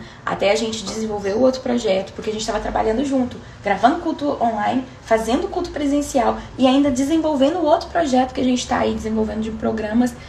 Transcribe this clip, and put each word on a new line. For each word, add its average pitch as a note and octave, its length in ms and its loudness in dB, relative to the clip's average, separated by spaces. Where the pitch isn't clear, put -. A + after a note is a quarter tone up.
até F#3+ 260 2
a A3 40 6
gente A3 280 -2
desenvolver G#3 500 -4
o A#3 80 2
outro B3+ 200 4
projeto", G#3+ 520 0
porque G#3+ 180 -6
a - 20 -4
gente G#3+ 120 -4
tava G3+ 140 -2
trabalhando A3 460 0
junto, C4 320 0
gravando A#3 360 2
culto D4 420 -2
online, A3+ 420 0
fazendo A3+ 440 0
culto F4+ 220 -4
presencial C#4 680 0
e B3 80 4
ainda C#4 240 6
desenvolvendo D4 680 2
o E4 80 0
outro E4 240 4
projeto C4 440 2
que C#4 80 -4
a - 20 0
gente B3 240 0
tá A#3+ 120 0
aí A3 160 0
desenvolvendo A3 460 -2
de A3 100 -4
programas, A3 640 0